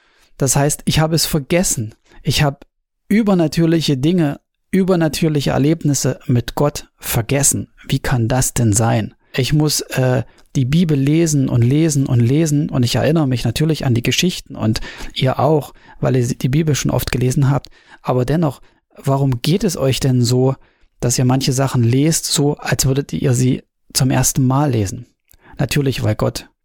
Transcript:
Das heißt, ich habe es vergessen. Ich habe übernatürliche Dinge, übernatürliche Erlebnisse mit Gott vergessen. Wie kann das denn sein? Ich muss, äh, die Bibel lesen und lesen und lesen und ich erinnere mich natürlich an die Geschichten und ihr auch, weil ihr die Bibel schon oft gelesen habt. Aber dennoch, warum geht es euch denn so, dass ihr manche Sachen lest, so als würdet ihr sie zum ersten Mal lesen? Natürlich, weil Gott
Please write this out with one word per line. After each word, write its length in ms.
Das 180
heißt, 300
ich 140
habe 160
es 100
vergessen. 720
Ich 200
habe 160
übernatürliche 920
Dinge, 420
übernatürliche 800
Erlebnisse 760
mit 280
Gott 420
vergessen. 720
Wie 120
kann 280
das 260
denn 200
sein? 420
Ich 200
muss, 280
äh, 420
die 100
Bibel 320
lesen 500
und 140
lesen 440
und 140
lesen 500
und 140
ich 120
erinnere 320
mich 180
natürlich 400
an 80
die 100
Geschichten 520
und 260
ihr 260
auch, 340
weil 160
ihr 120
die 220
Bibel 260
schon 160
oft 200
gelesen 380
habt. 200
Aber 240
dennoch, 360
warum 440
geht 220
es 140
euch 220
denn 240
so, 320
dass 180
ihr 80
manche 280
Sachen 300
lest, 420
so 320
als 280
würdet 280
ihr 200
sie 300
zum 180
ersten 340
Mal 260
lesen? 340
Natürlich, 460
weil 120
Gott 340